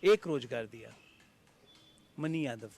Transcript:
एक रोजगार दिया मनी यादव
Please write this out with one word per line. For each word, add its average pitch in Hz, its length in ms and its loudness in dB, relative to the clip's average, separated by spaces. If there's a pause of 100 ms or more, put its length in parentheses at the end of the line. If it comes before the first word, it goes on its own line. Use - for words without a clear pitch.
एक 208 240 6
रोजगार 123 380 -2
दिया 110 300 -18 (1200)
मनी 156 260 -2
यादव 113 320 -8